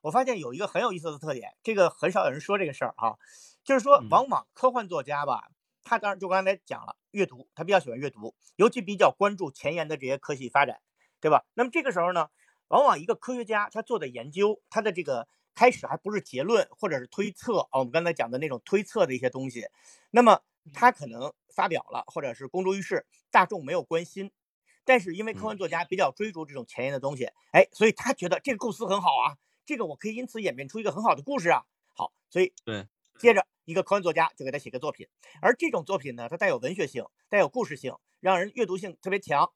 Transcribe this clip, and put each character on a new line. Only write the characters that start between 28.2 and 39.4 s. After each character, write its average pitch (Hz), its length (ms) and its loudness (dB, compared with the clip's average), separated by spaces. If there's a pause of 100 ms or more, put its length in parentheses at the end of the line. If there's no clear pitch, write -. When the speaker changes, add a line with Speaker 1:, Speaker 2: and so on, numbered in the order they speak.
Speaker 1:
得 180 100 0
这 269 120 -6
个 226 80 -2
构 233 120 -4
思 220 140 -10
很 196 160 0
好 160 160 2
啊， 139 200 0 (280)
这 294 120 -8
个 220 100 -4
我 147 80 -10
可 202 120 -10
以 220 80 -6
因 247 120 -8
此 226 140 -12
演 165 140 -4
变 139 120 -10
出 214 120 -10
一 220 40 -8
个 202 80 -2
很 196 120 -8
好 190 120 4
的 139 80 -14
故 269 160 -4
事 170 100 0
啊。 139 140 4 (320)
好， - 180 -8 (160)
所 - 120 -2
以 185 120 2 (100)
Speaker 2:
对。 107 240 -8 (320)
Speaker 1:
接 226 160 8
着 196 100 2 (200)
一 165 100 -10
个 185 80 2
科 - 120 -4
幻 202 60 0
作 170 100 0
家 160 240 2
就 - 80 -14
给 131 60 -6
他 131 80 -6
写 127 140 -10
个 127 80 -8
作 147 120 -4
品， - 160 -18 (360)
而 214 120 6
这 330 140 -4
种 185 160 -2
作 196 140 -2
品 131 160 -10
呢， 120 120 -10
它 156 100 -8
带 202 100 0
有 147 100 2
文 123 160 -4
学 175 140 -2
性， 117 180 -8 (240)
带 208 80 2
有 190 100 6
故 240 160 -4
事 147 120 -8
性， 127 180 -10 (260)
让 185 200 2
人 196 160 -4
阅 233 100 0
读 180 120 -6
性 185 220 -12
特 190 120 -6
别 196 80 -2
强。 151 360 0